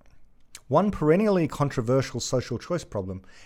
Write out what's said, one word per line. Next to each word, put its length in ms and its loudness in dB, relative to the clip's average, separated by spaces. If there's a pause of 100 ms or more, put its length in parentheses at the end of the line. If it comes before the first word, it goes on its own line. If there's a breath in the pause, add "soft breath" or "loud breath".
(680)
"One 220 2
perennially 580 4
controversial 720 0
social 380 -4
choice 260 -6
problem 380 -8 (240 loud breath)